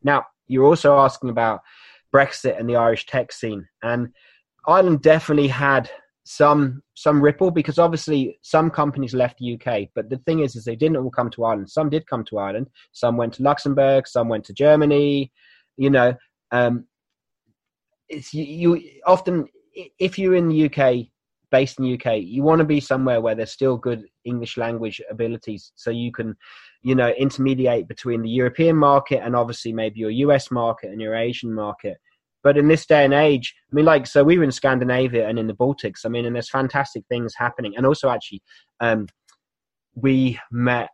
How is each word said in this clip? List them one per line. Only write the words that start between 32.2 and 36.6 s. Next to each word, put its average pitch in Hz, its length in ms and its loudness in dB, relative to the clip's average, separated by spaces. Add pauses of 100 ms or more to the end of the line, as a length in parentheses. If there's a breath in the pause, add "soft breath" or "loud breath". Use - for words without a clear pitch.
But 143 140 6
in 147 100 4
this 156 180 4
day 147 200 4
and 139 80 4
age, 143 420 2 (160)
I 139 40 -6
mean, 151 100 4
like, 147 220 4
so 143 160 4
we 165 140 6
were 170 60 4
in 135 80 2
Scandinavia 123 760 0
and 113 100 -4
in 110 100 -4
the 110 60 -6
Baltics, 123 520 -4
I 139 40 -4
mean, 120 160 -4
and 120 100 -4
there's 117 140 -8
fantastic 135 580 -4